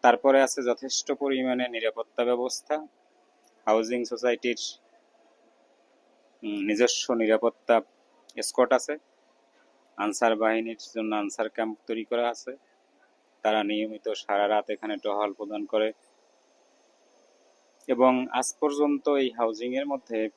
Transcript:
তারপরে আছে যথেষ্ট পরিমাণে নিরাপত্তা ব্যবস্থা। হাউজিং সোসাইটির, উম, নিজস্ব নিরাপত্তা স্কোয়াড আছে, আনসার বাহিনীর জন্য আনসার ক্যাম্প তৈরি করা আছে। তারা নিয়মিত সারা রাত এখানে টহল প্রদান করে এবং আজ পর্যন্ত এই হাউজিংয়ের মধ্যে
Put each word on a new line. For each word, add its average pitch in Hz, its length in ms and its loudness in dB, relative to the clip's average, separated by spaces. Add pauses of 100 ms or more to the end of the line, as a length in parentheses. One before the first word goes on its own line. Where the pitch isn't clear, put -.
তারপরে 127 420 6
আছে 127 140 -4 (100)
যথেষ্ট 127 380 -4 (140)
পরিমাণে 131 440 -2 (100)
নিরাপত্তা 113 540 -4
ব্যবস্থা। 123 460 -2 (920)
হাউজিং 110 340 2 (100)
সোসাইটির, 120 480 -2 (1800)
উম, 104 160 -6 (100)
নিজস্ব 113 360 2 (160)
নিরাপত্তা 110 540 2 (720)
স্কোয়াড 123 320 2
আছে, - 140 -6 (1040)
আনসার 107 440 2
বাহিনীর 113 400 0 (140)
জন্য 110 160 -4 (100)
আনসার 101 340 -4
ক্যাম্প 110 220 -4 (100)
তৈরি 113 220 -6
করা 120 240 0
আছে। - 180 -14 (920)
তারা 107 160 2 (100)
নিয়মিত 107 360 -6 (180)
সারা 101 300 0
রাত 104 120 2 (100)
এখানে 107 280 -8
টহল 104 340 -2
প্রদান 107 240 -8 (100)
করে 110 180 2 (2000)
এবং 127 260 6 (260)
আজ 131 80 -2 (140)
পর্যন্ত 147 440 0 (160)
এই 131 160 0
হাউজিংয়ের 120 540 -2
মধ্যে 127 280 -6 (180)